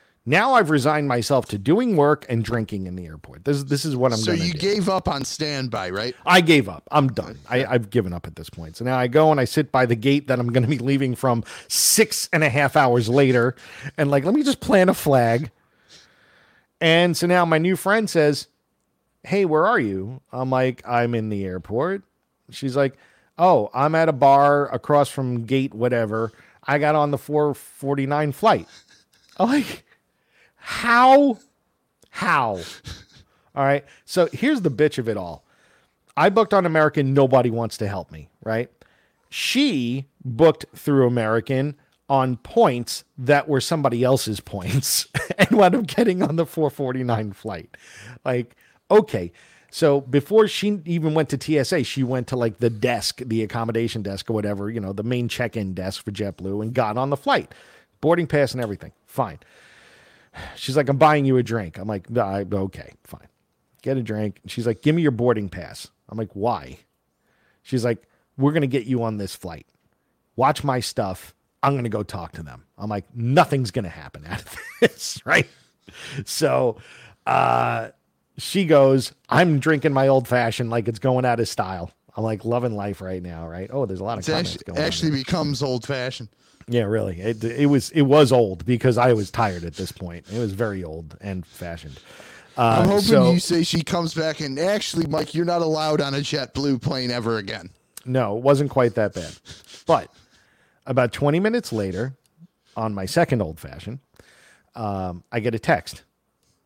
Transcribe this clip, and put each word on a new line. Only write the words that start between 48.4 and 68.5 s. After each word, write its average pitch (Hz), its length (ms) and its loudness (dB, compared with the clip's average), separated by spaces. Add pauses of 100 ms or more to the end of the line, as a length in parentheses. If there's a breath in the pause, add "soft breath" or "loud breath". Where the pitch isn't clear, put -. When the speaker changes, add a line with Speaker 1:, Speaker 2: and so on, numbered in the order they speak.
Speaker 1:
okay. 113 420 2 (380 soft breath)
So 143 300 2
before 143 460 2
she 208 380 -4
even 160 300 -2
went 156 160 0
to 139 80 -2
T 156 200 0
S 131 140 0
A, 165 100 0
she 135 200 -4
went 123 260 -2
to, 131 80 -4
like, 117 220 -2
the 120 120 2
desk, 110 540 -2
the 113 180 -2
accommodation 113 600 -4
desk 98 280 -8
or - 20 -2
whatever, 104 380 -4
you 117 100 -6
know, 98 120 -8
the 101 100 -6
main 120 260 -2
check-in 107 460 -6
desk 92 300 -8
for 107 80 -8
JetBlue, 98 500 -6
and 113 100 -8
got 113 240 -2
on 135 140 -2
the 143 60 0
flight. 240 360 -2 (480 soft breath)
Boarding 170 260 2
pass 143 260 0
and 127 100 -6
everything. 101 300 -10 (140)
Fine. 98 340 -6 (1120 loud breath)
She's - 220 -6
like, 139 120 2
"I'm 139 100 0
buying 151 260 4
you 135 140 4
a 123 40 2
drink." 107 360 -6
I'm 98 100 -8
like, 101 180 -6 (100)
"I, 101 360 -2
okay, 98 400 -6 (120)
fine." - 220 -20 (560)
Get 135 140 -4
a 127 60 -2
drink. 107 440 -6
She's 117 200 -6
like, 113 160 -2
"Give 151 120 2
me 170 80 0
your 147 80 4
boarding 113 380 0
pass." - 400 -14 (200)
I'm 107 100 -12
like, 110 160 -8
"Why?" 98 440 -6 (840)
She's 120 220 -4
like, 117 180 -2 (360)
"We're 139 140 2